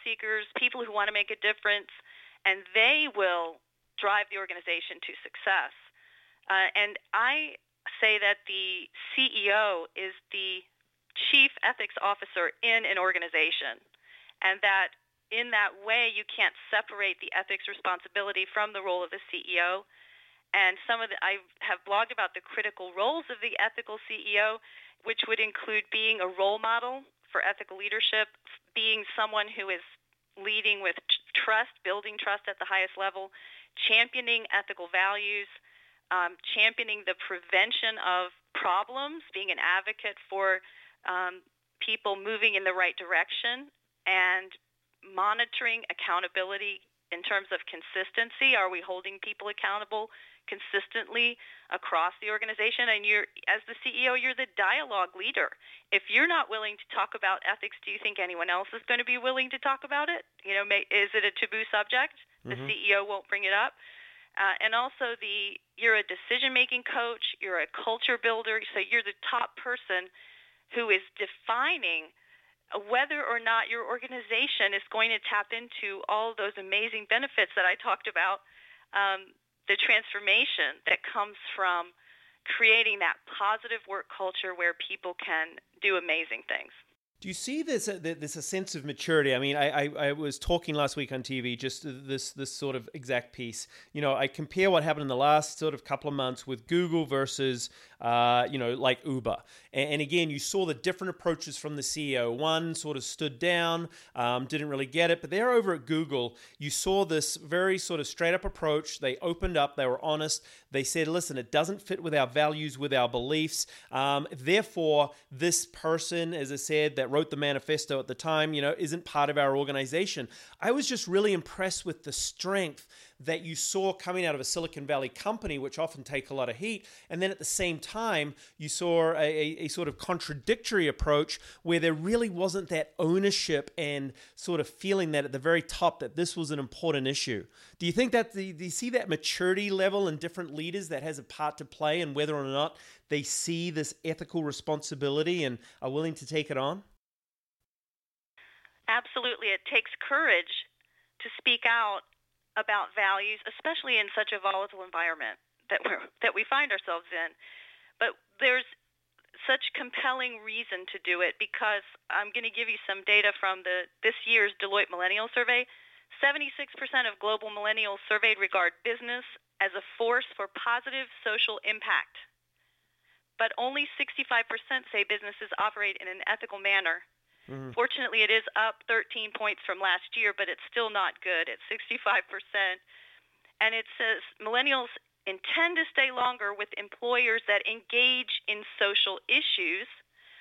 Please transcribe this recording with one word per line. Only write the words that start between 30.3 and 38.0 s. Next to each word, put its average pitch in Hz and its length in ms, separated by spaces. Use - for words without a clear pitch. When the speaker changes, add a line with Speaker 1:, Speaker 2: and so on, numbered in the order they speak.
Speaker 1:
leading 208 400
with 185 160
tr-, - 480
trust, 220 280
building 202 320
trust 202 320
at 196 80
the 185 120
highest 190 280
level, 190 360
championing 233 600
ethical 190 400
values, 202 600
um, 175 280
championing 214 480
the 180 160
prevention 196 800